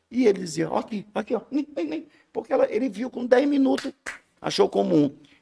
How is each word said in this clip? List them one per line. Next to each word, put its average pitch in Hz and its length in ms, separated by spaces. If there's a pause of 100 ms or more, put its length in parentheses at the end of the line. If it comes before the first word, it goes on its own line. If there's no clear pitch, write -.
E 240 180
ele 196 120
dizia, 165 320
"Ó - 80
aqui, 208 340
aqui, 214 220
ó, 202 60 (100)
nem, 277 240
nem, 339 120
nem." 311 200 (260)
Porque - 200
ela, 254 180
ele 254 180
viu 220 220
com 247 160
dez 254 220
minutos, 269 440 (480)
achou 190 280
comum. 185 440 (300)